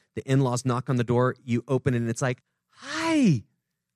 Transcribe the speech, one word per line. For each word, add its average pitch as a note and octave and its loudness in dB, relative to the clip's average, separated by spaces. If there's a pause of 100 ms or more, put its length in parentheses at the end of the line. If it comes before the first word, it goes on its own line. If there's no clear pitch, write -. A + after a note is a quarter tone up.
(140)
the A2+ -8
in-laws C3 2
knock B2 -2
on C3 0
the A#2+ 0
door, B2 0
you A#2 -2
open C3 -2
it, - -2
and A#2 -2
it's - -6
like, B2+ -4 (260)
"Hi, C#4+ 0 (540)